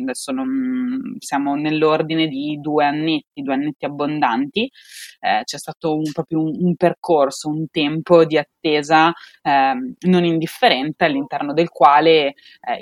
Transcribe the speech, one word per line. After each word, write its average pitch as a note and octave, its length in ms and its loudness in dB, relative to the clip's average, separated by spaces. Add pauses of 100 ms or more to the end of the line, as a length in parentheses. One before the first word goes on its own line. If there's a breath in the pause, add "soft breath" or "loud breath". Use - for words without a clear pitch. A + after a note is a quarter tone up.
adesso B2+ 280 -8
non, C3 880 -4
siamo C#3+ 380 -4
nell'ordine D#3 720 0
di D3 320 -6
due D3 240 0
annetti, D3+ 580 -2
due C3+ 120 -4
annetti C#3+ 320 -4
abbondanti, D3 840 -2 (480 loud breath)
eh, G2+ 240 -2
c'è - 160 -12
stato D#3 380 -6
un, D#3 160 -4
proprio D#3+ 300 -4
un, D#3+ 180 -2
un F3+ 160 2
percorso, D3+ 720 0
un D#3 200 -4
tempo D#3+ 560 4
di D#3 140 0
attesa, D#3 760 2 (300 loud breath)
ehm, C3+ 520 0 (120)
non F3+ 180 4
indifferente, E3 800 0
all'interno C#3+ 480 -2
del D#3+ 180 0
quale, D3 640 4 (260 soft breath)
eh, A#2+ 220 -8